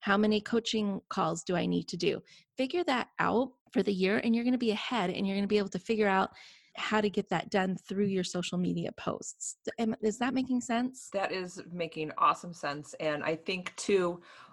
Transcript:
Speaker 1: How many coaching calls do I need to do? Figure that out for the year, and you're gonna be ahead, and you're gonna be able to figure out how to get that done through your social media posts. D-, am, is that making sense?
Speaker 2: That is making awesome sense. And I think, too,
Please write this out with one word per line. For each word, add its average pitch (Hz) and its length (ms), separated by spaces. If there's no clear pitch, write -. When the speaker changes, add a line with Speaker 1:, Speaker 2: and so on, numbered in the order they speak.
Speaker 1:
How 202 160
many 214 240
coaching 214 640
calls 170 360
do 185 120
I 175 100
need 175 220
to 180 100
do? 170 240
Figure 269 260
that 269 240
out 202 340
for - 120
the 202 100
year, 185 240
and 233 180
you're 233 80
gonna 254 140
be 233 140
ahead, 202 400
and 196 140
you're 196 120
gonna 202 100
be 208 100
able 196 120
to 185 100
figure 214 300
out 190 220
how - 240
to 208 100
get 196 200
that - 220
done 190 260
through 196 200
your 185 180
social 180 320
media 175 400
posts. - 640
D-, - 160
am, 226 220
is 214 180
that 254 140
making 262 260
sense? 247 540
Speaker 2:
That 196 180
is 185 300
making 160 460
awesome 165 360
sense. 147 460
And 151 240
I 160 140
think, 185 400
too, 180 420